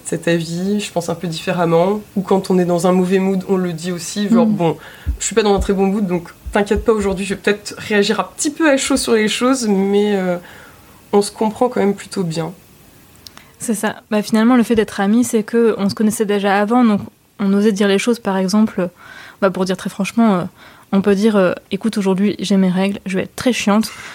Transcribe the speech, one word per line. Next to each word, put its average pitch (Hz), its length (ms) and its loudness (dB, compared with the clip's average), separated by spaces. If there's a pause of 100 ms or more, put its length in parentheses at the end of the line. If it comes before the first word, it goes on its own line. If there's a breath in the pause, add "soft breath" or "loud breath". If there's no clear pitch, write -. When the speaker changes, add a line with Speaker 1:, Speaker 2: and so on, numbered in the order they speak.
Speaker 1:
cet 170 220 -6
avis, 170 520 -2
je 202 120 -8
pense 170 180 -6
un 170 60 -4
peu 180 120 -8
différemment. » 170 720 0 (140)
Ou 196 60 -2
quand 190 280 0
on 190 100 4
est 180 60 2
dans 175 220 0
un 180 40 4
mauvais 185 280 2
mood, 190 300 0
on 190 80 2
le 180 160 -2
dit 165 180 -8
aussi. 185 380 -6
Genre, 226 180 4
Speaker 2:
Mm. « 214 80 2
Speaker 1:
Bon, 160 220 0 (420 loud breath)
je - 60 -8
suis 190 100 -4
pas 220 80 2
dans 208 120 4
un 190 40 2
très 196 140 0
bon 196 140 2
mood, 196 200 -2
donc 175 220 -4 (240)
t'inquiète 208 320 0
pas 226 80 4
aujourd'hui, 196 320 -2
je 196 80 -4
vais 196 80 -8
peut-être - 360 -2
réagir 208 420 0
un 185 160 -4
petit - 160 -4
peu 311 180 2
à 269 80 4
chaud 269 200 0
sur 254 160 0
les 214 140 2
choses, 247 400 0
mais, 202 480 2
euh, 185 220 -2 (760 loud breath)
on 202 100 4
se 202 100 -2
comprend 220 380 -2
quand 240 120 -4
même 196 140 2
plutôt - 280 -8
bien. » 165 280 -4 (1080 loud breath)
Speaker 3:
C'est - 160 -4
ça. - 220 -4 (140)
Bah, 214 100 0
finalement, 226 340 2
le 240 80 4
fait 233 120 0
d'être 208 260 0
amis, 214 220 4
c'est 226 200 0
que 233 360 2
on 196 100 0
se - 60 -4
connaissait 214 300 0
déjà 202 340 0
avant, 233 240 2
donc 214 180 2 (380)
on 196 140 0
osait 208 180 4
dire 202 160 2
les 196 120 4
choses, 233 200 0
par 190 180 -2
exemple, 190 520 0 (520 loud breath)
bah, 196 80 4
pour 185 160 -2
dire 180 120 -2
très - 120 -6
franchement, 208 460 2
euh, 180 80 -2 (480 loud breath)
on 196 100 2
peut 202 140 2
dire, 214 200 2
euh, « 185 160 4 (200)
Écoute, 208 260 -4
aujourd'hui, 196 420 0
j'ai 190 180 0
mes 190 120 4
règles, 190 380 -2
je 190 100 -4
vais 180 60 -2
être - 120 -14
très - 180 0
chiante. 214 360 0 (260 loud breath)